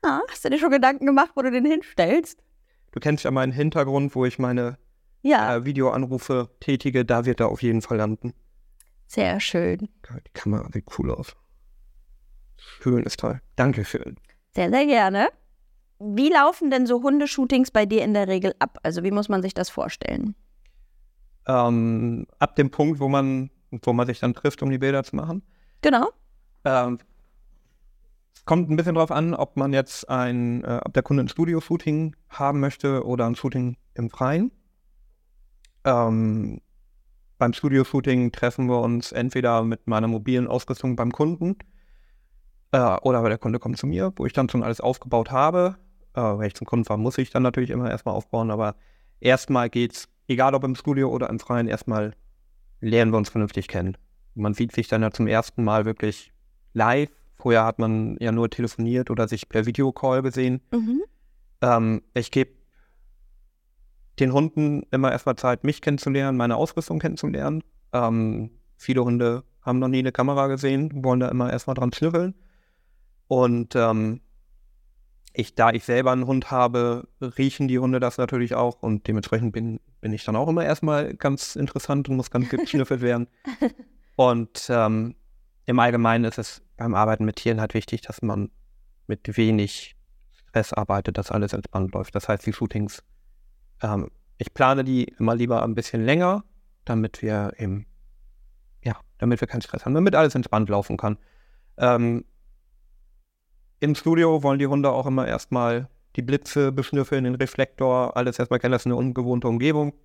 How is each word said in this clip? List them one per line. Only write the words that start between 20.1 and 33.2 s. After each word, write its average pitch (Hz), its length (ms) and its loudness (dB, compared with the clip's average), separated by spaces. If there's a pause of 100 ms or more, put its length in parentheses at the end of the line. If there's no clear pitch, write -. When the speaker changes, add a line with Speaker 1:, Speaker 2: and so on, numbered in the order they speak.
Speaker 2:
Ähm, 117 800 2 (100)
ab - 200 0
dem 139 120 4
Punkt, 151 300 0
wo 139 100 0
man, 135 400 0 (220)
wo 123 200 -2
man 120 140 2
sich 123 140 -6
dann 123 160 0
trifft, - 260 -2
um 139 80 -2
die 135 80 0
Bilder 135 260 0
zu - 120 -10
machen? 160 260 -6 (400)
Speaker 1:
Genau. 269 280 4 (540)
Speaker 2:
Ähm, 123 360 0 (1400)
es - 100 -20
kommt 165 240 2
ein 156 60 2
bisschen 165 200 0
drauf 160 160 2
an, 160 220 0
ob - 220 -4
man 139 160 0
jetzt - 380 -2
ein, 123 560 -2
äh, 120 180 -4
ob - 100 -8
der 131 100 2
Kunde 139 200 0
ein 123 60 -2
Studio-Shooting 160 840 -2 (160)
haben 143 300 -2
möchte 139 460 -2
oder 120 200 0